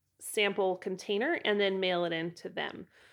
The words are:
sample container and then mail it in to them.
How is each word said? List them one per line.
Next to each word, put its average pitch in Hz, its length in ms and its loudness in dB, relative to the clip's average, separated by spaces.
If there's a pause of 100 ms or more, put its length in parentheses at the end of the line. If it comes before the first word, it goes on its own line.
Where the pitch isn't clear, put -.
(200)
sample 202 560 2
container 202 680 -2
and 208 140 2
then 196 200 2
mail 180 260 2
it 170 80 0
in 165 220 -2
to - 140 -12
them. - 360 -8 (280)